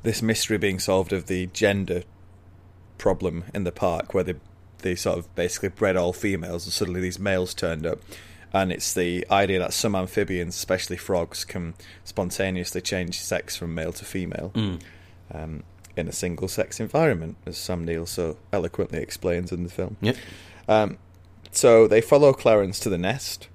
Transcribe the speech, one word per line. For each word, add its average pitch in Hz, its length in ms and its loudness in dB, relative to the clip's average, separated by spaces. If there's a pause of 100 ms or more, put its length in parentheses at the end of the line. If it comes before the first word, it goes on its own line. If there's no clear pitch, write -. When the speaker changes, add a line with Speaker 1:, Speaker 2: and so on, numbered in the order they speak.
Speaker 1:
this 110 180 -2
mystery 110 380 2
being 98 180 0
solved 95 340 2
of 92 140 -2
the 92 220 -2
gender 92 560 2 (960)
problem 87 540 0
in 101 100 -4
the 87 80 -2
park, 85 420 -2
where 92 100 2
they, 87 120 -2 (440)
they 92 160 -2
sort 90 240 -2
of - 160 -14
basically 90 340 -2
bred 95 260 0
all 90 180 2
females, 87 520 -4
and 87 80 -8
suddenly 90 280 -2
these 90 180 -4
males 92 340 0
turned 82 320 -4
up. 80 140 -2 (540)
And 95 180 2
it's - 220 -4
the 87 360 0
idea 98 300 4
that - 140 -4
some 104 220 0
amphibians, 92 600 -2
especially - 420 -4
frogs, - 480 -4
can 85 280 -8 (300)
spontaneously 92 760 -4
change 90 400 -4
sex - 340 -6
from 82 200 -6
male 82 180 -4
to - 120 -12
female, 90 500 -6
Speaker 2:
Mm. 98 240 -2 (520)
Speaker 1:
um, 78 320 -10 (320)
in 82 120 -4
a 82 40 -8
single-sex - 680 -4
environment, 113 680 0
as 87 120 -10
Sam 87 280 -4
Neill 82 220 -4
so 82 300 -4 (160)
eloquently 87 460 -2
explains 87 520 -2
in 87 120 -4
the 87 60 -6
film. 95 320 -6
Speaker 2:
Yep. 117 140 2 (520)
Speaker 1:
Um, 107 300 4 (540)
so 113 360 10
they 107 140 8
follow 143 320 8
Clarence 104 460 4
to - 100 -2
the 92 80 0
nest. 98 580 -4